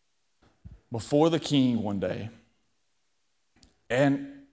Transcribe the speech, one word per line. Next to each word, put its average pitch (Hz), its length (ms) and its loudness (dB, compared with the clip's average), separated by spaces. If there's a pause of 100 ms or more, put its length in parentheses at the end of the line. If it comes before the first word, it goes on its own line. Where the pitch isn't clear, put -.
(920)
before 147 360 2
the 160 120 0
King 127 420 0
one 101 160 -4
day, 98 320 -6 (1600)
and 139 640 0